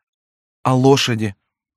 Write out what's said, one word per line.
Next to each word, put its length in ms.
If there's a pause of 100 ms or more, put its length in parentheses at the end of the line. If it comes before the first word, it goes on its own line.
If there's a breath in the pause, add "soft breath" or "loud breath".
(640)
«А 100
лошади?» 640 (400)